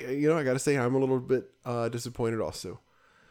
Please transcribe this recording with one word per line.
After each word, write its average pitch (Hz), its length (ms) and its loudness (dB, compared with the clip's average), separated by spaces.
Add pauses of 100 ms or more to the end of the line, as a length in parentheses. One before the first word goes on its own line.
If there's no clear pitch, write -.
(120)
you 143 180 2
know, 170 80 4
I 151 40 0
gotta 131 160 2
say, 143 200 2
I'm 123 160 2
a 135 40 2
little 131 220 2
bit, 127 300 0 (160)
uh, 117 240 -2
disappointed 117 500 -4
also. 87 400 -8 (500)